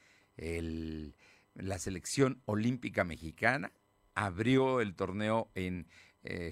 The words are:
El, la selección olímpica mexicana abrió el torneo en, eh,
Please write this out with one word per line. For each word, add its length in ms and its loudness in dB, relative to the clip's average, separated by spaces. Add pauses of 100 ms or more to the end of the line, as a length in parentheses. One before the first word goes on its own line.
(360)
El, 800 -4 (380)
la 260 -6
selección 640 0
olímpica 640 0
mexicana 680 -2 (440)
abrió 680 4
el 140 -2
torneo 600 0
en, 320 -4 (360)
eh, 280 -6